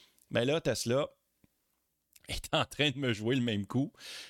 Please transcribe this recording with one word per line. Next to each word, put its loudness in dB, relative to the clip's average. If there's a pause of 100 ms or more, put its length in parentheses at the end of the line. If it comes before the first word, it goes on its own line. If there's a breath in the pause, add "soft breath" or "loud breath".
(300 soft breath)
Mais 0
là, 2
Tesla 0 (1200)
est -8
en 2
train 0
de -4
me 0
jouer 0
le 2
même 0
coup. 0 (380 loud breath)